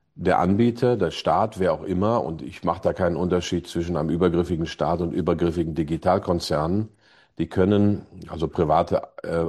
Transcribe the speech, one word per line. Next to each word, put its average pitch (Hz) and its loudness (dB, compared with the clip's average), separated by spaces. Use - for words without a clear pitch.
der - 0
Anbieter, 117 2
der 87 0
Staat, 95 0
wer 90 2
auch 78 -6
immer, 98 0
und 78 -6
ich - -12
mache 82 -2
da 85 0
keinen 87 0
Unterschied 87 -2
zwischen 85 -4
einem 78 -2
übergriffigen 85 2
Staat 82 -2
und 85 -2
übergriffigen 82 0
Digitalkonzernen, 87 0
die 82 -2
können, 101 2
also 80 -4
private, 82 2
äh, 82 -2